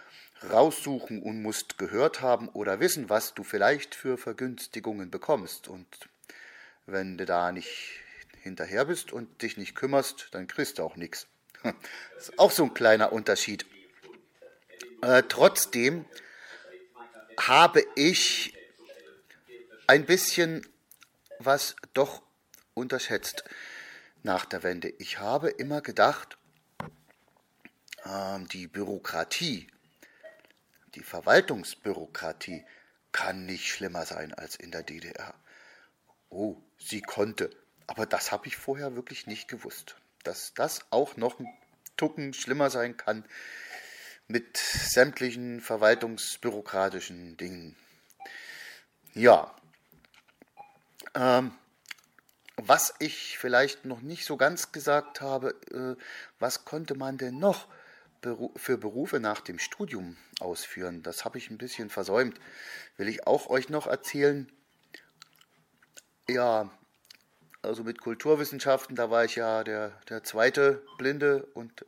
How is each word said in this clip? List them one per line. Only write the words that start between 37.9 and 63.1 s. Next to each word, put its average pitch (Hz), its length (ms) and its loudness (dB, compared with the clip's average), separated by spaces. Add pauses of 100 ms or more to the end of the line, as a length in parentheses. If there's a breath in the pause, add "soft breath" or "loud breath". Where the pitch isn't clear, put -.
das - 280 -2
habe 104 160 -4
ich - 80 -10
vorher 135 400 -6
wirklich - 300 -12
nicht 107 220 -10
gewusst, - 480 -14 (260)
dass - 320 -8
das - 360 -4
auch 135 260 2
noch 113 220 -2
ein 123 100 -10 (480)
Tucken 151 360 -2
schlimmer 139 380 0
sein 120 260 -2
kann 110 280 -4 (1000 loud breath)
mit 120 300 -4
sämtlichen 123 1040 0
verwaltungsbürokratischen 104 1800 0
Dingen. 87 400 -12 (1400 loud breath)
Ja. 107 420 8 (1600)
Ähm, 127 380 4 (1040)
was 123 420 4
ich - 400 -6
vielleicht 127 460 2
noch 127 160 -10
nicht 156 240 -10
so 147 120 -6
ganz 151 360 0
gesagt 147 480 0
habe, 135 340 -4 (160)
äh, 127 320 -8 (380 loud breath)
was 123 240 -4
konnte 156 320 -6
man 135 220 -6
denn 131 200 -8
noch 190 300 2 (540 loud breath)
beru-, 117 340 -6
für 123 220 0
Berufe 117 420 -4
nach 107 200 -2
dem 87 200 -10
Studium 101 560 -8 (240 loud breath)
ausführen? 87 640 -8
Das 85 220 -8
habe - 140 -8
ich - 120 -14
ein 110 80 -12
bisschen 120 320 -10
versäumt. 104 500 0 (560 loud breath)
Will 98 120 -4
ich - 180 -6